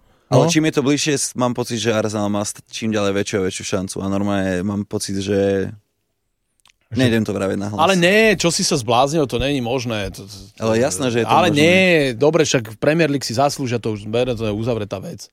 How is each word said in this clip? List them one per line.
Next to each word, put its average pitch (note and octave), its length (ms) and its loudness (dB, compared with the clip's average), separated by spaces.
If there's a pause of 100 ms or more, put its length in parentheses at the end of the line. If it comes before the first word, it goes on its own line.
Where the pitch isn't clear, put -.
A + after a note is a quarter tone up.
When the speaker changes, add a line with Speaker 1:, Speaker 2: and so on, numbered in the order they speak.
(300)
Speaker 1:
Ale A#2+ 100 6
Speaker 2:
No. D3 80 4
Speaker 1:
čím D#3 160 4
je D#3 80 2
to D3+ 100 0
bližšie, C#3+ 320 2
s-, - 200 -4
mám B2 180 0
pocit, A#2+ 240 -4
že A2+ 160 0
Arsenal G#2+ 380 0
má G#2 100 0
st-, - 240 -8
čím - 260 -8
ďalej G#2 240 0
väčšiu G2+ 220 -2
a G2 80 0
väčšiu F#2 240 -4
šancu F#2+ 300 -4
a F#2 100 -6
normálne G2 540 -2
mám G2+ 220 -2
pocit, G2+ 340 -6
že G2 560 0 (1160)
Speaker 3:
Že A2+ 80 -4
Speaker 1:
nejdem A2+ 260 2
to G#2 80 -4
vraviť G2 260 -2
nahlas. G#2 220 -6
Speaker 4:
Ale F3+ 160 4
nie, G3+ 400 4
čo E3+ 140 0
si F3 140 -4
sa E3 120 0
zbláznil, C#3 480 2
to B2 140 -4
není C3+ 220 0
možné. A#2 500 -4
To, F2+ 140 -14
to, G2 120 -18 (220)
Speaker 1:
Ale A2+ 200 0
jasné, C3 300 0
že A#2+ 100 0
je A2+ 80 2
to A2 80 0
Speaker 4:
ale E3 140 6
Speaker 1:
možné. D#3+ 100 2
Speaker 4:
nie, F3 260 6 (300)
dobre, D3+ 300 4
však C3 220 0
v G#2+ 120 -14
Premier D#3 300 2
League C#3 160 -2
si - 100 -6
zaslúžia, C3 440 0
to A2+ 140 -4
už G2+ 140 -8
bere, A#2+ 280 -2
to A2+ 100 -6
je G#2+ 100 -2
uzavretá A2 460 -4
vec. E3+ 340 -14